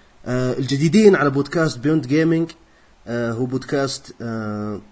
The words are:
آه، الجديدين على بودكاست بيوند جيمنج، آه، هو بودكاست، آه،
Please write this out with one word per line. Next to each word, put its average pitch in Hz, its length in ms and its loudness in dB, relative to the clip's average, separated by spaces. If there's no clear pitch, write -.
آه، 127 260 -2
الجديدين 156 640 4
على 143 140 2
بودكاست 139 480 -2
بيوند 147 280 0
جيمنج، 160 440 0
آه، 117 260 -4
هو 117 120 -4
بودكاست، 131 800 -6
آه، 107 580 -8